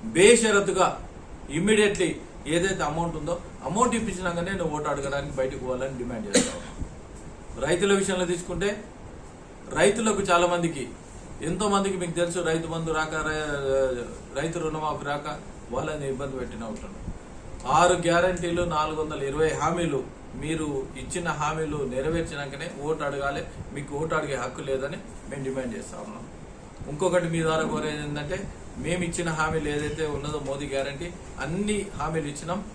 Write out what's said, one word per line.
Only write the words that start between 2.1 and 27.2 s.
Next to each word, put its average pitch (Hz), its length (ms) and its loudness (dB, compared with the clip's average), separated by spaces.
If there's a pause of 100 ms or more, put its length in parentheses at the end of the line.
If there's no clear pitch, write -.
ఏదైతే 170 360 2
అమౌంట్ 156 320 0
ఉందో 156 260 -2 (220)
అమౌంట్ 226 320 4
ఇప్పించినాకనే 180 560 -2
నేను 180 120 -2
ఓటు 147 260 -2
అడగడానికి 139 460 -2
బయటకు 131 220 0
పోవాలని 127 400 -4
డిమాండ్ 117 300 -6
చేస్తా - 300 2
ఉన్నాను. - 280 -8 (800)
రైతుల 180 280 4
విషయంలో 190 320 2
తీసుకుంటే 180 580 -2 (840)
రైతులకు 202 520 6
చాలామందికి, 170 680 4 (520)
ఎంతోమందికి 196 560 2
మీకు 175 140 -2
తెలుసు, 170 280 0
రైతు 165 280 0
బంధు 160 240 -2
రాక, 156 220 0
రై-, 139 920 0 (360)
రైతు 165 180 -2
రుణమాఫీ 156 460 -2
రాక 147 340 -4 (320)
వాళ్ళని 143 380 -2
ఇబ్బంది 131 280 -4
పెట్టిన 113 260 -6
ఉంటున్నారు. 101 480 -8 (560)
ఆరు 170 260 8
గ్యారెంటీలు, 175 680 4
నాలుగు 156 400 0
వందల 151 220 -2
ఇరవై 151 260 2
హామీలు, 156 540 2 (320)
మీరు 147 500 -2 (120)
ఇచ్చిన 165 320 -4
హామీలు 151 480 0
నెరవేర్చినాకనే 143 960 -2 (100)
ఓటు 151 220 -2
అడగాలి, 143 420 -2 (280)
మీకు 143 220 -6
ఓటు 160 200 0
అడిగే 147 200 0
హక్కు 123 260 -4
లేదని 139 360 -2 (320)
మేము 139 140 -6
డిమాండ్ 127 340 -4
చేస్తా - 200 -10
ఉన్నాం. 107 300 -10 (640)
ఇంకొకటి 170 380 2